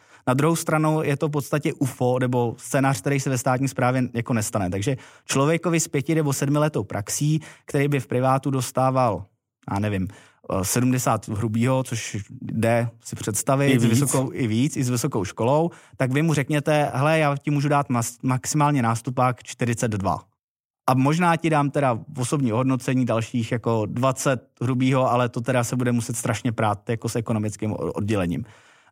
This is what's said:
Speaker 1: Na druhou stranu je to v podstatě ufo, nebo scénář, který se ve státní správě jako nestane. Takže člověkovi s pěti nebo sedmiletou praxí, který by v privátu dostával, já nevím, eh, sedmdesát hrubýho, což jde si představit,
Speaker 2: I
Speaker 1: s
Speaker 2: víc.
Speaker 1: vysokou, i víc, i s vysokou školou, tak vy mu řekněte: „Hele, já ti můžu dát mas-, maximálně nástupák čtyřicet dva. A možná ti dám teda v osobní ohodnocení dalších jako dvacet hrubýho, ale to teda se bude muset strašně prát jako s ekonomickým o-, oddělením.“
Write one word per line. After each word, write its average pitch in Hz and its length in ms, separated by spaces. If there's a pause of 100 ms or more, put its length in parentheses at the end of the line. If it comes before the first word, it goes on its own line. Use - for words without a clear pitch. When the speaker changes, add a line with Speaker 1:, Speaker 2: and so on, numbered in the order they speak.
(280)
Speaker 1:
Na 160 60
druhou 151 220
stranu 156 480
je 143 140
to 165 100
v 151 40
podstatě 147 420
ufo, 123 460
nebo 123 380
scénář, 135 440
který 143 180
se 139 100
ve 131 80
státní 131 300
správě 127 360 (100)
jako 117 200
nestane. 107 360
Takže 101 280 (280)
člověkovi 165 540
s - 80
pěti 151 280
nebo 147 180
sedmiletou 147 500
praxí, 147 580 (240)
který 139 220
by 143 120
v - 80
privátu 131 440
dostával, 127 760 (460)
já 101 80
nevím, 101 320
eh, - 540
sedmdesát 123 640
hrubýho, 117 560
což - 340 (240)
jde 117 480 (140)
si - 120
představit, 135 560
Speaker 2:
I 127 80
Speaker 1:
s 113 40
Speaker 2:
víc. 113 80
Speaker 1:
vysokou, 135 420
i 131 140
víc, 117 300
i 143 60
s 123 60
vysokou 123 360
školou, 147 440 (280)
tak 127 140
vy 143 100
mu 160 120
řekněte: 147 600
„Hele, 151 260
já 143 180
ti 151 140
můžu 143 180
dát 143 200
mas-, 135 340
maximálně 143 580
nástupák 123 600
čtyřicet 120 480
dva. 95 280 (720)
A 131 40
možná 160 420
ti 165 140
dám 143 200
teda 139 240 (200)
v - 60
osobní 127 340
ohodnocení 131 520
dalších 113 460
jako 113 340
dvacet 127 640 (140)
hrubýho, 131 500
ale 123 180
to 123 120
teda 123 220
se 123 120
bude 123 160
muset 117 240
strašně - 360
prát 107 380
jako 117 200
s - 60
ekonomickým 107 560
o-, - 40
oddělením.“ 90 720 (460)